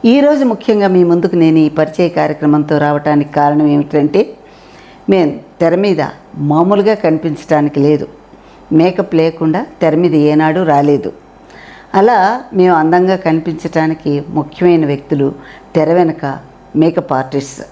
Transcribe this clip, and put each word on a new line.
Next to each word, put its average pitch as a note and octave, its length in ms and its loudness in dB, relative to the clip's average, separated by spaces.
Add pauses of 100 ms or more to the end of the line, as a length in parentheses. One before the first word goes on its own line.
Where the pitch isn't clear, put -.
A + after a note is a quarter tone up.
ఈరోజు C#4 400 4
ముఖ్యంగా G#3 440 0
మీ F3+ 160 4
ముందుకు E3+ 320 0
నేను D#3+ 220 2
ఈ D#3 100 2
పరిచయ D#3 400 -2
కార్యక్రమంతో D3+ 720 0
రావడానికి D3 540 0
కారణం D3 340 2
ఏమిటంటే, D3 680 0 (760)
మేం F3+ 300 0 (200)
తెర E3 140 2
మీద F#3 300 0 (320)
మామూలుగా F#3 580 2
కనిపించడానికి D#3 880 -2
లేదు, D3 280 0 (640)
మేకప్ F3+ 420 0
లేకుండా E3 520 -2 (160)
తెర D#3+ 120 2
మీద E3 200 0
ఏనాడు D#3 460 2
రాలేదు. C#3+ 520 0 (840)
అలా A3 480 2 (120)
మేము F3+ 200 4
అందంగా F3+ 420 2
కనిపించడానికి D#3+ 1120 -4
ముఖ్యమైన D#3 580 0
వ్యక్తులు C#3 460 -2 (420)
తెర D#3+ 180 2
వెనక D#3 460 -2 (380)
మేకప్ D#3 360 0
ఆర్టిస్ట్స్. C#3 600 -6